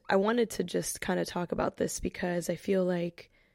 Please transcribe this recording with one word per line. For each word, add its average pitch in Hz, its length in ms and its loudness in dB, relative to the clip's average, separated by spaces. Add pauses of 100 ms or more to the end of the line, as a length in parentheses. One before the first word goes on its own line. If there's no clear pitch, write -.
I 196 80 6
wanted 220 340 4
to - 140 -2
just 175 340 -4
kinda 180 240 0
talk 175 300 -4
about - 240 -2
this - 240 -2
because 175 480 -2
I 175 60 0
feel 190 280 0
like 175 480 -2 (240)